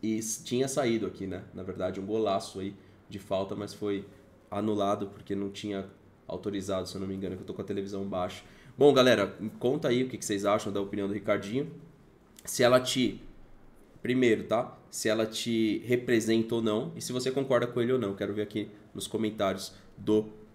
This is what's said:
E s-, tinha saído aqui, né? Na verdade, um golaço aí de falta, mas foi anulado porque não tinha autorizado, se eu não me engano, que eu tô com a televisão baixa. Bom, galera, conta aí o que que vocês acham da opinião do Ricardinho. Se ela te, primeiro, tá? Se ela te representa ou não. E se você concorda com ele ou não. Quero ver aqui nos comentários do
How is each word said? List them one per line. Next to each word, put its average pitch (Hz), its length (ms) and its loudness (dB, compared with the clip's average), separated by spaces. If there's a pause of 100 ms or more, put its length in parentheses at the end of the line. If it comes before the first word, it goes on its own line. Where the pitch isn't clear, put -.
E 110 180 -2
s-, - 240 -6
tinha 127 240 0
saído 117 400 0
aqui, - 180 -8
né? 92 180 -8 (120)
Na 92 80 -10
verdade, 95 360 -4
um 98 60 -8
golaço 101 540 -2
aí 98 160 -6 (340)
de 107 80 -12
falta, 98 380 -4
mas 104 180 -8
foi 101 320 -4 (440)
anulado 104 580 0
porque - 260 -8
não 98 160 -4
tinha 98 380 -6 (400)
autorizado, 95 600 -4
se - 60 -12
eu 98 80 -6
não 95 60 -6
me 95 80 -4
engano, 95 200 -4
que 95 60 -12
eu - 60 -12
tô 95 60 -8
com 101 100 -6
a - 20 -6
televisão 98 400 -4
baixa. 90 380 -4 (340)
Bom, 139 160 10
galera, 123 420 6 (220)
conta 147 300 0
aí 123 160 4
o 127 40 -2
que 123 100 -8
que - 80 -10
vocês 101 200 -2
acham 104 260 2
da 101 80 -2
opinião 98 280 -2
do 101 80 -2
Ricardinho. 107 560 -2 (760)
Se - 160 0
ela 123 180 8
te, 123 420 0 (840)
primeiro, 120 400 4
tá? 113 340 0 (140)
Se - 180 -2
ela 110 160 2
te 110 600 0
representa 113 680 2
ou 117 80 0
não. 113 340 0
E 120 60 -10
se - 100 -8
você 127 200 -2
concorda 127 340 2
com 120 160 -2
ele 120 100 2
ou 131 60 2
não. 101 160 -2
Quero 101 220 -4
ver 104 80 -2
aqui 104 260 -4 (240)
nos 98 140 -8
comentários 107 640 -2 (240)
do 107 300 2 (260)